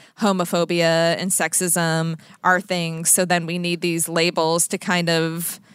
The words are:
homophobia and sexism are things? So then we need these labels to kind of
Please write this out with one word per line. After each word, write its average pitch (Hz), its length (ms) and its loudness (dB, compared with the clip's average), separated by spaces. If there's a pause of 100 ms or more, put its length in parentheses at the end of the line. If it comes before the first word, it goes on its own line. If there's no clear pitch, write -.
(200)
homophobia 170 1000 2
and 185 120 -4
sexism 165 920 0 (220)
are 180 180 4
things? 170 480 -4
So 185 160 2
then 175 220 0
we 170 100 -4
need 175 240 -2
these 165 260 -2
labels 165 640 0
to 196 80 -4
kind 175 320 0
of 165 520 -2 (140)